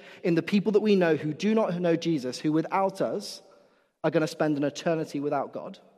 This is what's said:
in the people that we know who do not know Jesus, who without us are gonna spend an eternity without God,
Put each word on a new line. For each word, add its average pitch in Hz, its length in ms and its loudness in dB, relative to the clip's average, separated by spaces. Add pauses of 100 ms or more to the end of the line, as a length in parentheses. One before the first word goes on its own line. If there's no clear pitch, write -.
(240)
in 170 120 2
the 160 80 2
people 202 300 2
that 196 80 6
we 208 140 4
know 170 200 4
who 151 180 -4
do 208 220 0
not 180 240 0
know 170 160 2
Jesus, 147 420 -2
who 156 140 -2
without 185 500 0
us 147 400 -6 (640)
are 156 60 2
gonna 156 180 2
spend 156 300 0
an 143 60 -2
eternity 151 560 -2
without 139 340 -4
God, - 240 -12 (200)